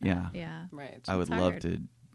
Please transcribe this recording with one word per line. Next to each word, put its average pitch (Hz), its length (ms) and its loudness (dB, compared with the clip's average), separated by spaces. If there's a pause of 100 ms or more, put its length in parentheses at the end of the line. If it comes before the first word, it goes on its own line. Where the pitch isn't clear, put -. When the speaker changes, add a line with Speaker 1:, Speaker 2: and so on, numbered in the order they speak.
Speaker 1:
yeah. 90 280 2
Speaker 2:
Yeah. 165 380 -8
Speaker 3:
Right. 143 380 -14
Speaker 1:
I 95 80 2
would 90 60 4
Speaker 2:
It's - 80 0
Speaker 1:
love - 240 4
Speaker 2:
hard. - 80 -6
Speaker 1:
to 85 200 0 (320)